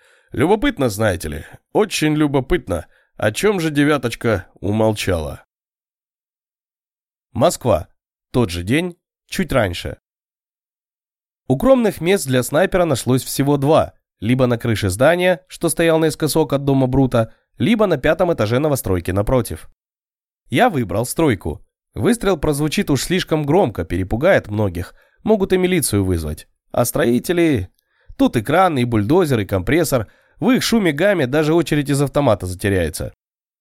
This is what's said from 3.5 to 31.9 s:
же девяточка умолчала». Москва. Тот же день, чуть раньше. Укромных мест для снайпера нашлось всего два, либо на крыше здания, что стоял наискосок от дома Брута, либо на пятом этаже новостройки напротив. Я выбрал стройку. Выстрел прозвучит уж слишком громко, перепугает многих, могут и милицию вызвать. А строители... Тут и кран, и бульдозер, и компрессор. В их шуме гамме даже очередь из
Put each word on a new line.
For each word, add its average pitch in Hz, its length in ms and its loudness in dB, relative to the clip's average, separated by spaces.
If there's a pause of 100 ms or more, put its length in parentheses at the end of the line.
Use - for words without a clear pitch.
же 160 120 -2
девяточка 135 840 0
умолчала». 101 920 -2 (1900)
Москва. 120 560 0 (440)
Тот 120 180 2
же 85 140 -6
день, 160 340 -2 (300)
чуть 175 240 -4
раньше. 101 460 -2 (1500)
Укромных 226 540 2
мест 180 260 0
для 127 160 2
снайпера 175 420 0
нашлось 131 380 0
всего 143 340 0
два, 139 360 2 (260)
либо 127 260 2
на 120 120 2
крыше 107 320 -2
здания, 175 580 2
что - 220 -4
стоял 160 300 2
наискосок 160 540 0
от 143 100 -2
дома 135 240 2
Брута, 127 460 0 (240)
либо 208 300 2
на 165 100 0
пятом 160 360 0
этаже 117 260 0
новостройки 98 520 -2
напротив. 101 580 -2 (800)
Я 208 200 4
выбрал 117 360 -2
стройку. 120 600 -2 (280)
Выстрел 190 440 0
прозвучит 151 520 -2
уж 143 140 0
слишком 160 420 -2
громко, 143 380 0
перепугает 113 640 0
многих, 101 460 -4 (300)
могут 196 300 0
и 185 40 4
милицию 180 480 0
вызвать. 80 420 -4 (240)
А 123 140 0
строители... 127 840 0 (480)
Тут 269 180 2
и 120 60 0
кран, 165 360 2
и 123 60 0
бульдозер, 123 560 2
и 101 60 -2
компрессор. 120 640 0 (320)
В 202 120 2
их 208 120 2
шуме 202 280 2
гамме 170 360 0
даже 151 260 0
очередь 151 360 0
из 143 120 2